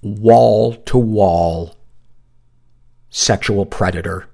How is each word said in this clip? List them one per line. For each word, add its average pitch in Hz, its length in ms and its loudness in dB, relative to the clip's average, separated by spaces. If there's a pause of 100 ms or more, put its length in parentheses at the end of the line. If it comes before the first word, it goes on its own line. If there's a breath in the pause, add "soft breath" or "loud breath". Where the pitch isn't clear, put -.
wall-to-wall 107 1700 2 (1300)
sexual 101 560 -4
predator 87 680 -8